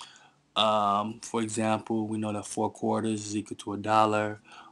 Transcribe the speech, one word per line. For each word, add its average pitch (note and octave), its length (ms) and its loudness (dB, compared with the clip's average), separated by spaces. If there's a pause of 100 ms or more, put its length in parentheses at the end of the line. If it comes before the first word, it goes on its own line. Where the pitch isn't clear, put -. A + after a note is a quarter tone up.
(560)
Um, G#2+ 640 2
for A2+ 220 -4
example, A2 640 0
we G#2+ 100 -4
know G#2+ 160 -2
that G#2 140 -6
four G#2+ 240 -2
quarters A2 560 -2
is G#2 100 -4
equal - 200 -6
to - 160 -8
a G2+ 40 -4
dollar, G#2+ 640 2 (320)